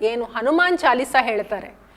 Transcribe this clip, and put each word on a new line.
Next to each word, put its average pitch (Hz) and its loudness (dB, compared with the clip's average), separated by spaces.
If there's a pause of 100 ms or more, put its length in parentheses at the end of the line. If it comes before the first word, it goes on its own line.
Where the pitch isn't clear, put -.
ಏನು 233 0
ಹನುಮಾನ್ 320 0
ಚಾಲೀಸ 262 2
ಹೇಳ್ತಾರೆ, 208 -4 (180)